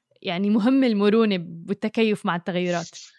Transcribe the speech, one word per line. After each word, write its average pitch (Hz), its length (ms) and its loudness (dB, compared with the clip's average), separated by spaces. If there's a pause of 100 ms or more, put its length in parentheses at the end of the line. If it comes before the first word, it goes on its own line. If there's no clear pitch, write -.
(220)
يعني 190 280 -2
مهم 254 340 2
المرونة 208 640 2 (220)
والتكيف 214 580 -2
مع 175 100 0
التغيرات. 175 520 -4 (300)